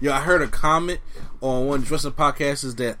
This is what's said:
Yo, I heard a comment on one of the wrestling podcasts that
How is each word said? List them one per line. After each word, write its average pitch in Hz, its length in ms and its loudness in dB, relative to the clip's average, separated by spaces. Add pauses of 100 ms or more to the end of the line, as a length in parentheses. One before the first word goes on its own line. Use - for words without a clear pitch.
Yo, 139 120 0
I 139 80 0
heard 165 220 4
a 131 60 -2
comment 165 520 2 (400)
on 131 260 0
one 139 140 0
of 123 80 -2
the - 40 0
wrestling 147 220 0
podcasts 139 600 0
that 120 240 -4